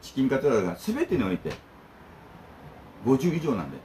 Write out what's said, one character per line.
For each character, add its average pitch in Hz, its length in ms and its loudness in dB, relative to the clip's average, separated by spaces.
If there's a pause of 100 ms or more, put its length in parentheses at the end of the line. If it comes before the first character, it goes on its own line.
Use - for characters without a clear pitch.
チ - 100 -16
キ 135 80 -2
ン 135 80 4
カ 135 80 2
ツ 139 80 0
だ 143 60 4
ろ - 80 4
う 92 60 0
が、 90 100 -2
全 254 320 -2
て 180 100 0
に 131 60 2
お 95 100 0
い - 40 -2
て - 140 -6 (1500)
五 131 140 6
十 170 160 2
以 160 80 -2
上 151 140 0
な 87 80 -4
ん 71 80 -10
で、 69 140 -12